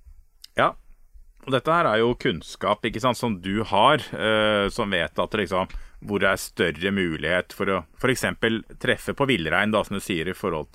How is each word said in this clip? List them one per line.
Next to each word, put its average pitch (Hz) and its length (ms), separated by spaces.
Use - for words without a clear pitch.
Ja, 139 60
og 139 80
dette 147 220
her 170 160
er 107 100
jo 120 160
kunnskap, 101 720
ikke 110 160
sant, 123 160
som 117 240
du 95 160
har, 117 460
eh, 107 580
som 101 220
vet 82 240
at 90 160
det 107 80
liksom, 92 320
hvor 101 200
er 98 160
større 87 540
mulighet 90 600
for 98 180
å, 90 80
for 127 120
eksempel, 110 500
treffe 107 380
på 139 100
villrein, 95 460
da, 101 100
som 98 140
du - 60
sier, 85 260
i 90 60
forhold 80 380